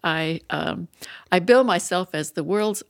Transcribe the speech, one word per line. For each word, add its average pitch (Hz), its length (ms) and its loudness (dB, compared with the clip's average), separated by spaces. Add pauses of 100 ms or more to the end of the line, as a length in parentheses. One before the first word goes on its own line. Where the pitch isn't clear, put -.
I, 160 460 -2
um, 156 400 -4 (420)
I 180 80 6
bill 247 240 6
myself 180 480 0
as 151 200 -4
the 160 120 -4
world's 208 460 -2